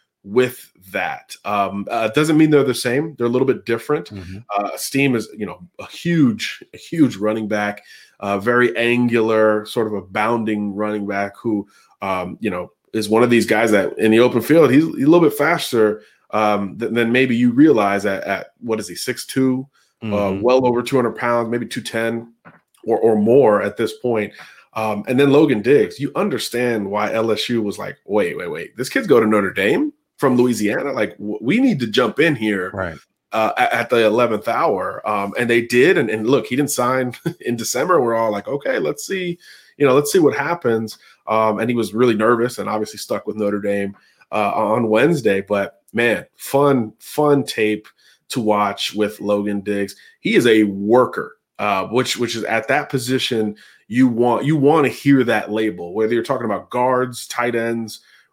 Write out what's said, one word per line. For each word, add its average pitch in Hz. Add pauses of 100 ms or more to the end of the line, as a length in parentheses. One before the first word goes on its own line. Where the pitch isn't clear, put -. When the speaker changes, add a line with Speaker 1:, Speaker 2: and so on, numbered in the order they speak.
(240)
Speaker 1:
with 123 (200)
that. 90 (100)
Um, 101
uh, 113
doesn't 151
mean 156
they're 147
the 127
same. 143
They're 120
a -
little 127
bit 104
different. 143
Speaker 2:
Mm-hmm. 92 (200)
Speaker 1:
Uh, 101
Esteem 135
is, 107
you 107
know, - (160)
a -
huge, 147 (100)
a -
huge 139
running 107
back, 104 (360)
uh, 101
very 120
angular, 113
sort 117
of 107
a 98
bounding 107
running 104
back 101
who, 104 (340)
um, 92
you 107
know, 90 (220)
is 104
one 110
of 120
these 117
guys 110
that 98
in 110
the 110
open 117
field, 151
he's, 147 (100)
he's 123
a 143
little 165
bit -
faster, 120 (300)
um, 104
th-, 107
than 117
maybe 127
you 123
realize 110
at, 98
at, 95 (140)
what 113
is 101
he, 87
six -
two, 131 (340)
uh, 117
Speaker 2:
Mm-hmm. 101
Speaker 1:
well 127
over 123
two 120
hundred 120
pounds, 120
maybe 120
two 113
ten 113 (520)
or, 110
or 113
more 110
at 104
this 110
point. 110 (440)
Um, 107
and 131
then 139
Logan 139
Diggs, 113
you 143
understand 120
why 104
L 113
S -
U 117
was 101
like, -
"Wait, 92
wait, 87
wait, 80
this 127
kid's 254
go 147
to 113
Notre 101
Dame 147 (260)
from 127
Louisiana. 120
Like, 110
w-, 104
we 170
need 226
to 117
jump 110
in 160
here 104
Speaker 2:
Right. 87 (360)
Speaker 1:
uh, 110
at, 117
at 117
the 117
eleventh 110
hour." 110
Um, 101
and 120
they 117
did. 127
And, 123
and 107
look, 135
he 127
didn't 135
sign 127 (140)
<laughs> -
in 120
December. 151
We're 117
all 113
like, 101
"Okay, 131
let's -
see, 180 (400)
you 143
know, 131
let's 143
see 196
what 147
happens." 123 (300)
Um, 110
and 110
he 120
was 110
really 120
nervous 113
and 101
obviously 107
stuck -
with 104
Notre 104
Dame, 101 (360)
uh, 104
on 110
Wednesday. 110
But 98 (100)
man, 110
fun, 139
fun 143
tape 107 (420)
to 131
watch 104
with 104
Logan 101
Diggs. 101 (240)
He 226
is 135
a 110
worker, 104 (200)
uh, 98
which, 123
which -
is 110
at 110
that 143
position 120 (320)
you 127
want, 117
you 156
want 147
to 120
hear 139
that 107
label, 92
whether 110
you're 117
talking 123
about 101
guards, 123
tight 120
ends, 113 (320)